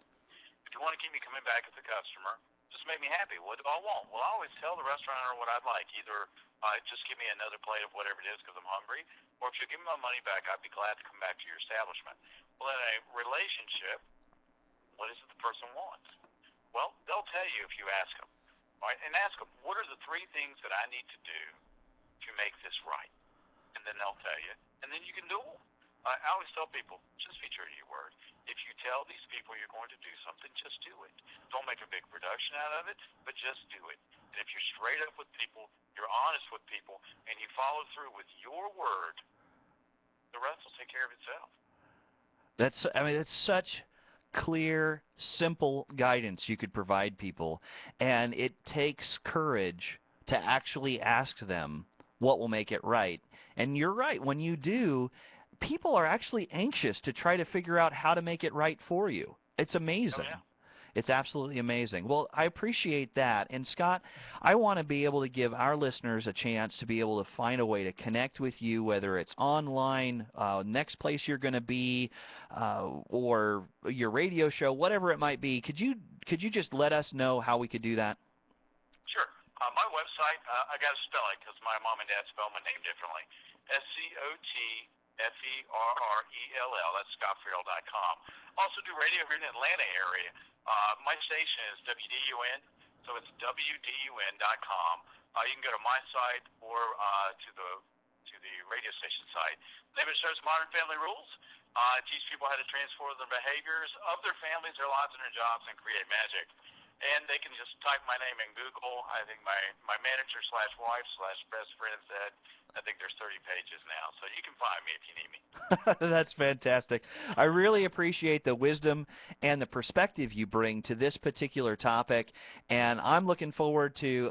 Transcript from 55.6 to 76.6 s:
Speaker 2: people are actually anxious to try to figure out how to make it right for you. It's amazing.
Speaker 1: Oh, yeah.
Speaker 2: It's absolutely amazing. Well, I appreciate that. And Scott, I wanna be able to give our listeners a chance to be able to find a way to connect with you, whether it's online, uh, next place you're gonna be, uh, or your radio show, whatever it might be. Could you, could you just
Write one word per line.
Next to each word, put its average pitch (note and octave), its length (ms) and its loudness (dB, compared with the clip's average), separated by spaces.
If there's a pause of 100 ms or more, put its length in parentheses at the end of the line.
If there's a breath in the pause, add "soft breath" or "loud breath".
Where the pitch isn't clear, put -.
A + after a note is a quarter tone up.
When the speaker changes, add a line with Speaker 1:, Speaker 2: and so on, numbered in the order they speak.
Speaker 2:
people D#4 340 2
are F3 120 8
actually G3+ 460 0
anxious F3 500 2
to C3+ 100 -2
try F3 240 4
to F3 100 2
figure F3 320 2
out E3 140 8
how D#3 220 4
to F3 80 2
make E3+ 220 -2
it D#3+ 100 2
right D#3 240 2 (100)
for F#3 220 2
you. F2+ 240 -2 (240)
It's - 160 2
amazing. E3 520 2
Speaker 1:
Oh, D3 40 -6
yeah. E3 60 -8 (600 loud breath)
Speaker 2:
It's A2+ 120 2
absolutely C3+ 520 0
amazing. A#2 480 0
Well, C#3+ 260 4
I D#3 120 4
appreciate E3+ 680 0
that. A#2 360 4
And C3 140 -4
Scott, F3+ 380 2 (400 loud breath)
I F#3 140 10
wanna G#3 260 6
be C#3+ 220 2
able C#3+ 180 4
to C3+ 60 0
give B2 260 2
our B2+ 220 4
listeners A#2+ 500 2
a G#2 60 0
chance A2+ 460 0
to A#2 80 -8
be A2+ 120 2
able G#2+ 240 4
to F#2+ 140 -12
find B2 240 2
a A#2 60 4
way G#2 180 2
to F#2 80 0
connect A#2+ 480 -2
with C3 200 -2
you, A2+ 220 2
whether G2+ 340 2
it's F2 220 -2
online, C3 960 2
uh, G2 320 2
next B2 300 0
place - 320 0
you're D3 100 2
gonna B2+ 220 0
be, B2+ 500 0 (400 loud breath)
uh, G#2 400 -2 (160)
or G#2+ 640 4 (180)
your A#2+ 240 0
radio D#3+ 400 4
show, C#3 220 4
whatever F3+ 400 4
it D3 80 -2
might C#3+ 200 2
be. C3 200 2
Could D3 180 -4
you, B3+ 160 2 (320)
could E3+ 160 0
you G#3+ 80 0
just G3+ 240 0